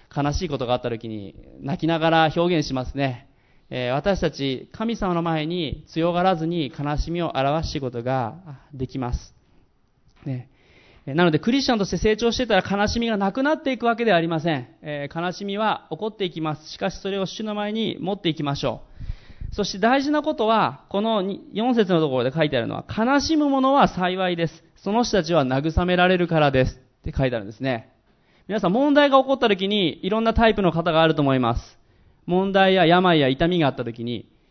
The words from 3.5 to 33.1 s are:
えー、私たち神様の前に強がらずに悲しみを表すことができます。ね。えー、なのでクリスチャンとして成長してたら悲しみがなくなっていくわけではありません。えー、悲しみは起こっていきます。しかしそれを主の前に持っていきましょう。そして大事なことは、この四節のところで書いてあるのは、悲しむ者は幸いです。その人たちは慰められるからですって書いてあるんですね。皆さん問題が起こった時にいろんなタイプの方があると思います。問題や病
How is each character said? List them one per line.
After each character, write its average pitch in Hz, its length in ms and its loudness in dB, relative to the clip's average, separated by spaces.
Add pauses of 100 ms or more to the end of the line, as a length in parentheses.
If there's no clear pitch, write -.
え 127 200 -4
ー、 127 40 -2
私 170 260 0
た 160 120 0
ち 139 400 -6
神 226 240 -6
様 190 180 -2
の 170 80 0
前 160 240 -2
に 165 420 -6
強 165 240 0
が 175 120 0
ら 190 120 4
ず 160 120 -4
に 165 300 -2
悲 147 200 -2
し 165 140 -4
み 175 100 -2
を 160 140 -2
表 143 320 0
す 151 120 -6
こ 131 120 -4
と 120 120 -8
が 127 320 -2 (380)
で 127 140 -6
き 135 120 -8
ま 123 140 -4
す。 - 200 -8 (920)
ね。 127 240 -8 (560)
え 135 80 -8
ー、 - 20 -4
な 175 80 4
の 170 80 4
で 151 80 2
ク 226 120 0
リ 269 120 2
ス - 20 -4
チ 262 60 0
ャ 240 40 2
ン 214 40 -2
と 196 60 0
し - 40 -10
て 185 80 -4
成 214 180 2
長 233 160 0
し 226 60 -4
て 254 80 -2
た 202 160 2
ら 196 160 -4
悲 208 100 0
し 233 120 -4
み 233 80 -2
が 220 100 -2
な 196 140 0
く 262 100 -4
な 302 140 2
っ 311 80 -14
て 269 80 -2
い 254 60 -4
く 233 80 -6
わ 233 100 2
け 233 100 -2
で 220 60 4
は 175 60 4
あ 165 40 4
り 165 60 0
ま 165 120 -2
せ 156 160 0
ん。 123 120 -6 (140)
え 147 300 -8
ー、 165 100 -8
悲 180 100 -4
し 202 140 -10
み 196 120 -6
は 214 320 -2
起 156 80 -8
こ 208 100 -6
っ 220 80 -8
て 196 100 -4
い 165 60 -4
き 165 100 -8
ま 156 160 -2
す。 - 120 -20
し - 80 -16
か 190 140 -4
し - 80 -14
そ 196 100 -6
れ 196 80 -4
を 190 80 -2
主 - 180 -10
の 214 120 -6
前 208 180 -4
に 220 260 -2
持 185 140 -4
っ 202 80 -8
て 170 80 0
い 151 60 -2
き 160 80 -6
ま 143 120 -2
し - 100 -8
ょ 113 180 -4 (680)
う。 - 40 -10
そ 208 80 -2
し - 80 -4
て 196 80 -10
大 254 240 2
事 294 80 -2
な 294 120 0
こ 311 100 -2
と 220 140 0
は、 185 420 0
こ 196 120 -2
の 220 200 0 (320)
四 233 220 0
節 190 180 4
の 165 60 4
と 156 100 2
こ 127 80 0
ろ 120 60 2
で 131 80 0
書 160 120 0
い 151 60 2
て 135 80 0
あ 117 40 2
る 113 40 -2
の 113 80 -6
は、 - 160 -8
悲 254 300 2
し 302 160 0
む 294 140 2
者 269 220 2
は 254 160 6
幸 185 400 -2
い 180 80 0
で 165 120 -2
す。 - 160 -10 (140)
そ 202 140 -6
の 233 120 2
人 226 120 -2
た 180 80 4
ち 160 120 -2
は 143 100 4
慰 156 400 0
め 180 100 2
ら 180 120 4
れ 185 100 4
る 175 100 0
か 165 120 2
ら 147 100 6
で 131 160 4
す - 100 -6
っ - 20 -20 (260)
て 156 120 -8
書 135 120 2
い - 20 2
て 120 60 -4
あ 113 40 -2
る 98 60 -10
ん - 20 -12
で 113 60 -14
す - 60 -20
ね。 127 320 -4 (560)
皆 208 120 -2
さ 180 100 2
ん 185 40 2
問 277 220 4
題 285 160 6
が 269 80 6
起 269 60 2
こ 269 80 0
っ 262 60 -2
た 240 100 2
時 190 180 0
に 196 360 0
い 185 60 -2
ろ 220 120 0
ん - 20 0
な 226 100 0
タ 226 160 4
イ 214 60 2
プ 202 80 -2
の 170 80 4
方 165 200 0
が 160 120 4
あ 165 40 6
る 160 60 4
と 151 80 2
思 139 140 4
い 127 40 2
ま 120 180 0
す。 - 200 -12 (480)
問 190 260 0
題 190 220 6
や 185 120 6
病 175 340 6